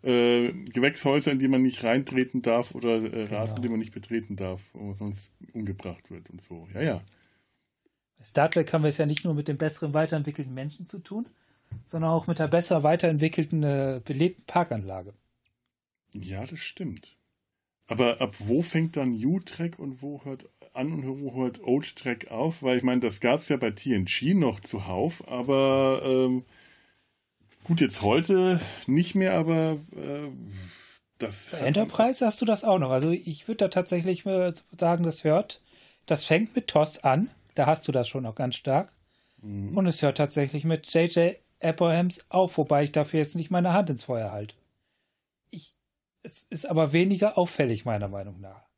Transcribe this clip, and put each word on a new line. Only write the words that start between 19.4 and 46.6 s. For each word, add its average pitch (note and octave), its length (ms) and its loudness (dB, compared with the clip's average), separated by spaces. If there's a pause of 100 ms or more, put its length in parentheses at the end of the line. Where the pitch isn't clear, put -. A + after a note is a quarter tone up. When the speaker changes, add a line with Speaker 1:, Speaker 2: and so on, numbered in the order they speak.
Speaker 1:
Trek E3 380 -8
und C3 240 -10
wo C#3+ 220 -12
hört C3+ 240 -12 (260)
an C3+ 180 -4
und C#3 140 -6 (160)
wo B2+ 120 -8
hört B2+ 280 -2
Old - 340 0
Trek - 340 -6
auf? D3+ 320 -2
Weil B2+ 160 4
ich B2 60 0
meine, B2+ 160 4
das A2 200 0
gab's C3+ 280 2
ja D3 80 2
bei A#2+ 160 0
T B2+ 220 -4
N F#2 100 2
G D3 300 0
noch A#2+ 260 2
zuhauf, G2+ 680 -4
aber, C3+ 760 2
ähm, B2+ 400 2 (1200)
gut, E3 160 0
jetzt - 220 2
heute E3+ 580 4 (260)
nicht D#3+ 300 0
mehr, F#3+ 180 2
aber, D#3+ 440 0 (180)
äh, C#3+ 320 -10 (880)
das G#2 320 -8
Speaker 2:
Bei E3+ 100 -10
Speaker 1:
hat A#2 60 -2
Speaker 2:
Enterprise E3 600 2
hast - 140 0
du A#3+ 40 0
das G#3+ 200 0
auch G3 140 4
noch. C3 120 0
Also C3+ 200 2
ich E3+ 380 -4
würd A3 120 -4
da G3 80 4
tatsächlich, F3+ 580 -2
äh, F3+ 260 0 (260)
sagen, E3+ 240 2
das E3 220 -2
hört, D#3+ 360 2 (460)
das D3+ 200 0
fängt F3+ 280 2
mit A#3+ 140 -2
tos D#3 340 2
an, D3 280 4 (260)
da C3 100 4
hast D#3 220 0
du C#3 40 -2
das B2 160 0
schon C3 180 -6
auch A2 100 -10
ganz B2+ 180 -2
stark. C#3+ 380 -2 (500)
Speaker 1:
Mhm. G2+ 340 -6
Speaker 2:
Und F#3+ 100 2
es E3 160 2
hört C#3 160 2
tatsächlich D3 460 0
mit D#3+ 300 0
J E3+ 180 4
J F3 240 2 (240)
Abrams E3+ 720 0
auf, F#3 260 2
wobei D3 280 2
ich C#3+ 80 -4
dafür D#3 260 0
jetzt D3 160 -2
nicht E3 160 -6
meine F3+ 220 2
Hand F#3 180 2
ins B2+ 140 -6
Feuer A2+ 260 -4
halte. G#2+ 240 -10 (960)
Ich, - 240 -18 (480)
es - 260 -16
ist F#3 180 -8